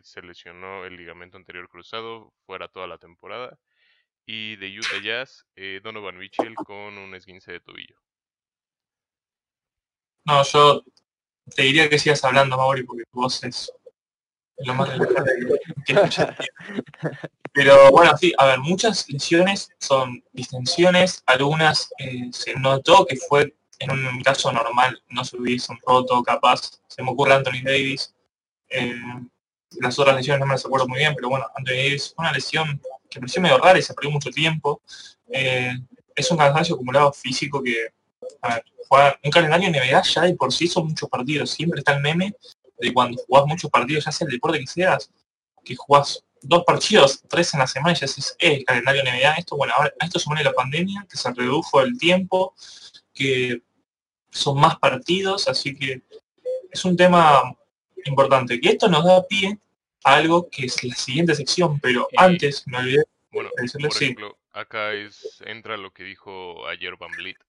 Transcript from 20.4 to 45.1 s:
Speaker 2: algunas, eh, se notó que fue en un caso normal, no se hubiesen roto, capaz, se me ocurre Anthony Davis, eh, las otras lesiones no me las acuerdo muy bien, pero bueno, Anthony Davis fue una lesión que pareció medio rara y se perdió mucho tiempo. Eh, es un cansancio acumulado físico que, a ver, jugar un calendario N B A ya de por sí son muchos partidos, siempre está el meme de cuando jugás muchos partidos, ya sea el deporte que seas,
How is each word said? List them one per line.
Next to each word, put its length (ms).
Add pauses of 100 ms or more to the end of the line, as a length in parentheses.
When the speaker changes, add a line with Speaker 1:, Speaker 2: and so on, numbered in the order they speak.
Speaker 2:
algunas, 720
eh, 340
se 220
notó 500
que 120
fue 380 (240)
en 120
un 320
caso 280
normal, 600
no 160
se 100
hubiesen 500
roto, 360
capaz, 640
se 160
me 80
ocurre 240
Anthony 280
Davis, 520 (560)
eh, 240 (880)
las 180
otras 180
lesiones 240
no 60
me 80
las 100
acuerdo 240
muy 120
bien, 140
pero 140
bueno, 260
Anthony 200
Davis 420
fue 80
una 80
lesión 480 (300)
que 100
pareció 220
medio 160
rara 200
y 40
se 120
perdió 160
mucho 200
tiempo. 520 (460)
Eh, 440 (440)
es 160
un 40
cansancio 380
acumulado 380
físico 500
que, 300 (500)
a 120
ver, 100 (240)
jugar 340
un 80
calendario 380
N 100
B 160
A 80
ya 200
de 120
por 180
sí 140
son 220
muchos 200
partidos, 420
siempre 280
está 160
el 80
meme 320 (440)
de 140
cuando 260
jugás 280
muchos 240
partidos, 340
ya 60
sea 160
el 60
deporte 260
que 80
seas, 460 (520)